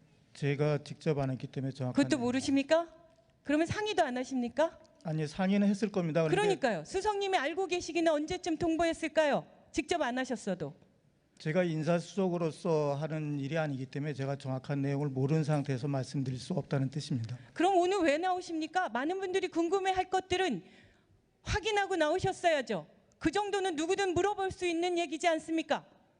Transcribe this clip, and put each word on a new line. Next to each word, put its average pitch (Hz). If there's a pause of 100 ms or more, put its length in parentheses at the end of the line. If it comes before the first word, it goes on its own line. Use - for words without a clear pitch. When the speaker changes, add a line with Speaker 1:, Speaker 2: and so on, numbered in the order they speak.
(340)
Speaker 1:
제가 143
직접 -
안 135
했기 131
때문에 135
정확한 127
Speaker 2:
그것도 285
Speaker 1:
내용 247
Speaker 2:
모르십니까? 277 (540)
그러면 302
상의도 415
안 254
하십니까? 262 (280)
Speaker 1:
아니, 156
상의는 196
했을 202
겁니다. 165
그런데 160 (220)
Speaker 2:
그러니까요. 208
수석님이 392
알고 330
계시기는 330
언제쯤 311
통보했을까요? 320 (240)
직접 330
안 247
하셨어도. 196 (600)
Speaker 1:
제가 165
인사수석으로서 165
하는 147
일이 135
아니기 143
때문에 147
제가 135
정확한 135
내용을 139
모르는 139
상태에서 139
말씀드릴 135
수 -
없다는 139
뜻입니다. 123 (160)
Speaker 2:
그럼 370
오늘 359
왜 302
나오십니까? 349
많은 294
분들이 370
궁금해할 370
것들은 370 (800)
확인하고 392
나오셨어야죠. 311 (340)
그 320
정도는 381
누구든 370
물어볼 381
수 -
있는 349
얘기지 339
않습니까? 320 (340)